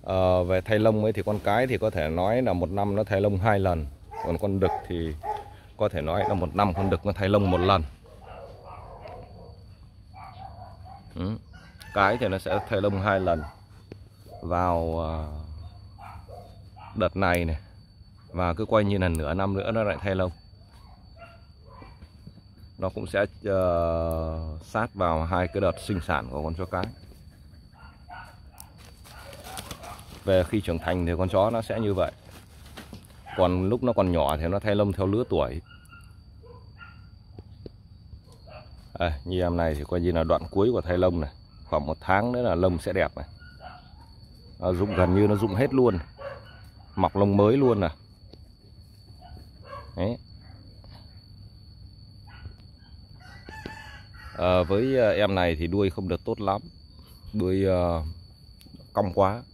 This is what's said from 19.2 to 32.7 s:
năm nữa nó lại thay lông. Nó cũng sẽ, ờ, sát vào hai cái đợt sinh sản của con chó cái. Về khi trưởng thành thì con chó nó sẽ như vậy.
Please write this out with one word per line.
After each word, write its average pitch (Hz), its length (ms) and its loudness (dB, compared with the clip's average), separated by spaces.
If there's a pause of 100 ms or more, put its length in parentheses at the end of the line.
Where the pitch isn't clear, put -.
năm 95 220 0
nữa 98 140 -2
nó 113 120 0
lại 95 180 0
thay 95 140 -2
lông. 92 160 2 (2500)
Nó 92 100 -2
cũng 107 180 -6
sẽ, 104 200 2 (180)
ờ, 82 1200 0
sát 113 300 -4
vào 85 300 2
hai 90 240 0
cái 98 120 -2
đợt 92 260 0
sinh 95 200 -2
sản 64 240 -2
của 71 140 -6
con 82 100 -4
chó 90 120 -6
cái. 92 180 -4 (3500)
Về 92 200 6
khi 104 160 0
trưởng 82 180 -2
thành 87 280 0
thì 85 120 0
con 92 100 0
chó 104 220 4
nó 113 120 -2
sẽ 107 180 -4
như 104 140 0
vậy. 87 180 2 (1200)